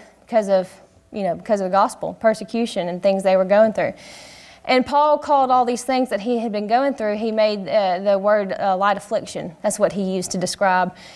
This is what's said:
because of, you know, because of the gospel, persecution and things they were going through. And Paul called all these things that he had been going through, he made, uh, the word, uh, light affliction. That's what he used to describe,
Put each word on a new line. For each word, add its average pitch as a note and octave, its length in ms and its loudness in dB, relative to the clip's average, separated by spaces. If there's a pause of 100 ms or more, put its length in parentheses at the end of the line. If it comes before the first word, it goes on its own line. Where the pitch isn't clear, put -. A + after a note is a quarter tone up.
(220)
because G#3+ 260 0
of, F#3+ 240 2 (400)
you G#3 100 -8
know, F3 140 -2
because G3 240 -2
of F#3+ 60 -2
the F#3 40 -2
gospel, G3 440 0
persecution A3 760 -2
and F3+ 160 -6
things F#3+ 180 2
they F#3+ 140 2
were F#3+ 80 4
going G#3 300 4
through. A3 180 -2 (720)
And B3+ 220 2
Paul D4 320 2
called C#4 340 2
all B3+ 140 4
these A#3+ 180 -4
things C4 280 0
that G3+ 100 -4
he A#3 180 -2
had A3 140 -4
been G#3 140 -4
going C4 260 2
through, G#3+ 240 -4
he A3 160 -4
made, G#3+ 340 0
uh, F#3 320 0
the G3+ 180 2
word, G3+ 400 0
uh, F#3+ 200 0
light G3 180 2
affliction. F3+ 680 -8
That's G#3 160 -4
what G3+ 140 2
he F#3+ 100 -6 (140)
used F3+ 160 -6
to F#3+ 60 -4
describe, F#3 580 0 (200)